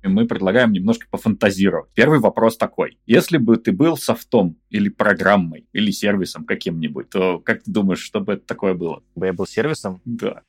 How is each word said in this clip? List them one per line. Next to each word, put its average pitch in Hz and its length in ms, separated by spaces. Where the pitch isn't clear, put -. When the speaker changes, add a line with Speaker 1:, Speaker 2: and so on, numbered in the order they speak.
Speaker 1:
мы 98 240
предлагаем 127 440
немножко 98 380
пофантазировать. 95 840
Первый 143 240
вопрос 110 380
такой. - 480
Если 160 320
бы 113 200
ты 117 160
был 151 240
софтом 101 600
или 101 200
программой, 92 840
или 104 180
сервисом 95 540
каким-нибудь, 80 640
то 92 300
как - 240
ты 101 80
думаешь, 95 300
что - 200
бы 101 120
это - 120
такое - 280
было? 85 300
Speaker 2:
Бы 90 120
я 92 60
был 90 140
сервисом? 110 580
Speaker 1:
Да. 113 420